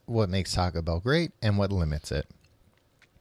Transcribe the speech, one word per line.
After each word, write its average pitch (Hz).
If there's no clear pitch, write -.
what 110
makes 92
Taco 87
Bell 85
great 147
and 101
what 98
limits 78
it. 69